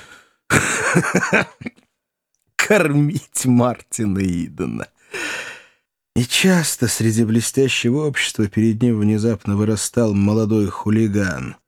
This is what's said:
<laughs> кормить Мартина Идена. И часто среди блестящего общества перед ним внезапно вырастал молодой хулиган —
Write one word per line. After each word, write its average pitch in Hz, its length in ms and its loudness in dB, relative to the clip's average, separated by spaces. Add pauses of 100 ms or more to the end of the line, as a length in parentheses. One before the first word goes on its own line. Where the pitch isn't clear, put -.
(500)
<laughs> - 100 2 (2000)
кормить 147 880 0
Мартина 117 760 0
Идена. 85 640 -4 (1300)
И 123 100 0
часто 170 640 0
среди 113 360 2
блестящего 123 840 0
общества 110 420 -2
перед 110 340 0
ним 117 160 2
внезапно 104 580 0
вырастал 107 560 0
молодой 104 540 2
хулиган — 98 920 -2 (120)